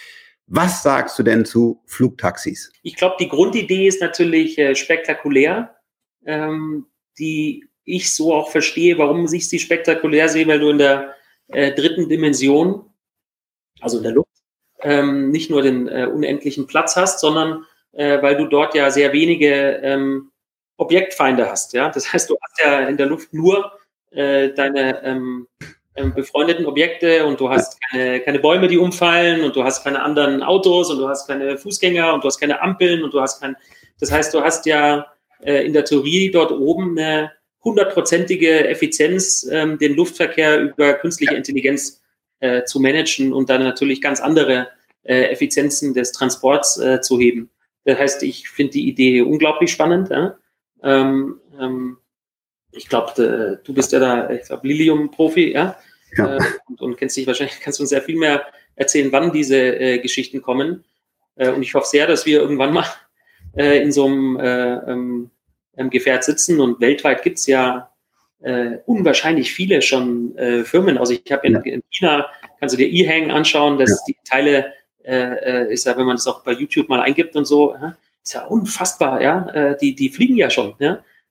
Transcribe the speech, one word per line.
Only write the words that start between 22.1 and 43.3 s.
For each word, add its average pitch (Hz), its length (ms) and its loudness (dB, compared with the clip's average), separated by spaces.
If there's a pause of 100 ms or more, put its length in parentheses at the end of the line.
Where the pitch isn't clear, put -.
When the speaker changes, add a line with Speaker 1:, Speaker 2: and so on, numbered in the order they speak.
Speaker 2:
heißt, 175 160 -2
du 151 120 0
hast - 220 -14
ja 139 240 2
in 139 100 -4
der 139 100 2
Luft 165 260 -6
nur, 190 400 0 (380)
äh, 139 420 0
deine, 139 500 -2
ähm, 127 440 -6 (480)
ähm, - 180 -4
befreundeten 160 520 -2
Objekte 165 600 2
und 139 140 -2
du 131 100 0
hast - 240 0
Speaker 1:
Ja. - 180 -12
Speaker 2:
keine, 127 300 -2
keine 139 180 0
Bäume, 175 280 4
die 175 100 4
umfallen 170 640 2
und 135 120 -2
du 131 80 0
hast 131 200 -2
keine 139 180 -4
anderen 143 420 0
Autos 180 460 2
und 143 100 -4
du 135 80 -2
hast 135 200 -6
keine 139 300 -4
Fußgänger 175 560 -2
und 135 100 -2
du 139 40 0
hast - 120 -4
keine 147 220 -2
Ampeln 175 420 0
und 139 100 -6
du 139 80 2
hast 135 200 -6
kein, 135 140 -10 (440)
das 139 120 -4
heißt, 151 220 0
du 156 80 2
hast 160 240 -2
ja, 147 420 2 (360)
äh, 143 220 2
in 147 80 -4
der 147 120 4
Theorie 156 460 2
dort 170 200 4
oben 170 460 -2
eine 156 340 -2 (320)
hundertprozentige 175 1040 2
Effizienz, 160 840 -2
ähm, 156 260 -2
den 147 180 0
Luftverkehr 156 640 0
über 143 340 2
künstliche 147 380 -2
Speaker 1:
Ja. 135 40 -2
Speaker 2:
Intelligenz, 135 640 -6 (380)
äh, 123 260 -2
zu - 140 -6
managen 135 520 0